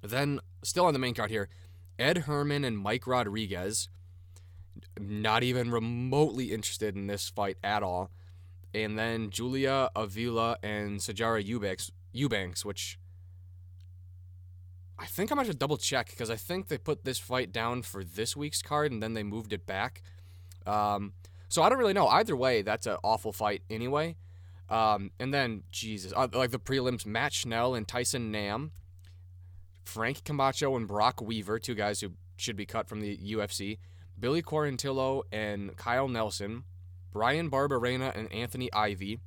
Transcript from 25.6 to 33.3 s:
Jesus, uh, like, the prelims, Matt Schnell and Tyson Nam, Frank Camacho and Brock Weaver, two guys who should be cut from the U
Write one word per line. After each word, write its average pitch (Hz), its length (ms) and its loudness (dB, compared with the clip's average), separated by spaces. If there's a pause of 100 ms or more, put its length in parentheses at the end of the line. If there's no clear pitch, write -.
Jesus, 101 420 -4
uh, 127 180 4
like, 123 200 4
the 127 80 -2
prelims, 127 440 2
Matt 113 280 0
Schnell 120 420 2
and 107 140 -2
Tyson 123 420 0
Nam, 107 400 -2 (1120)
Frank 117 400 -2
Camacho 135 540 2
and 113 100 0
Brock 104 340 4
Weaver, 110 380 -2
two 120 160 -2
guys 104 260 2
who 98 120 -6 (240)
should 113 200 -4
be 101 100 -4
cut 107 220 -2
from 107 120 -6
the 104 220 -4
U 104 200 -2